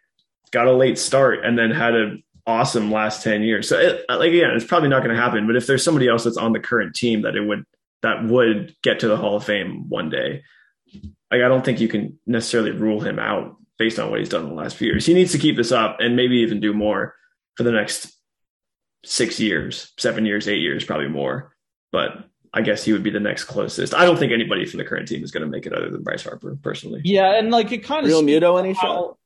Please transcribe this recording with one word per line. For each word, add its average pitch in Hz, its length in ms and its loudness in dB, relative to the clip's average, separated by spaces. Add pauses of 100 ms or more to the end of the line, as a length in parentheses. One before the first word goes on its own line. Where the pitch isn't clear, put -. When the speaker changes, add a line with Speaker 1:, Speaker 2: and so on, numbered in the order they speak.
(520)
Speaker 1:
got 123 160 4
a 127 40 6
late 127 260 4
start 135 460 2
and 117 140 2
then 113 140 2
had 117 220 0
an 107 280 -2 (240)
awesome 117 460 0
last 107 300 -2
ten 107 200 0
years. 107 260 0
So, - 100 2
it, 180 300 4
like, 135 220 2
again, 165 240 4
it's 117 100 -2
probably 165 240 2
not 131 140 2
gonna 117 140 0
happen, 117 300 0
but 113 100 2
if 123 100 0
there's 135 160 2
somebody 143 260 2
else 113 160 2
that's 117 120 0
on 113 160 0
the 110 80 0
current 104 340 -2
team 113 280 0
that 104 120 -4
it 101 60 -2
would, 104 240 -4 (380)
that 113 220 0
would 113 580 2
get 113 180 0
to 117 80 0
the 107 80 4
Hall 104 200 -2
of 104 80 -4
Fame 98 440 -6
one 90 220 -4
day, 67 320 -4 (880)
like, 120 120 2
I 127 60 4
don't 131 160 2
think 123 160 0
you 113 80 2
can 104 380 -4
necessarily 113 440 0
rule 107 300 -2
him 104 180 -4
out 104 380 -4 (220)
based 110 200 0
on 110 120 -4
what 110 100 -2
he's 104 80 -6
done 82 160 -4
in 71 60 -10
the 82 40 -10
last 78 220 -8
few 123 100 -4
years. 101 180 0
He 165 100 6
needs 180 180 4
to 156 60 0
keep 151 180 2
this 117 160 2
up 110 260 2
and 120 160 0
maybe 123 240 2
even 107 220 0
do 104 120 0
more 104 440 -2 (400)
for 120 80 -2
the 120 80 2
next - 420 -4 (880)
six - 360 -2
years, 85 580 -4
seven 110 260 -2
years, 104 220 -2
eight 101 140 -2
years, 71 240 -4
probably 76 240 -4
more. 71 480 -6 (340)
But - 340 -4 (280)
I 113 100 -2
guess 104 220 -2
he 110 80 2
would 98 100 2
be 104 80 -2
the 101 80 -4
next 104 260 -4
closest. - 500 -6
I 175 100 6
don't 170 140 4
think 135 140 0
anybody 101 340 -2
from - 120 -12
the - 60 -6
current - 240 -8
team 76 160 -8
is - 80 -14
gonna 78 140 -6
make - 200 -8
it - 60 -8
other 50 180 -6
than 50 140 -10
Bryce - 180 -6
Harper, - 400 -12
personally. - 420 -8
Speaker 2:
Yeah, 190 320 4
and, 226 140 0
like, 233 220 2
it 233 120 -8
kinda 294 220 -2
Speaker 3:
Real 160 140 6
Speaker 2:
speaks 156 240 4
Speaker 3:
Muto, 175 80 6
Speaker 2:
to 180 60 4
Speaker 3:
any 190 160 0
Speaker 2:
how 185 60 -4
Speaker 3:
shot? 175 460 -4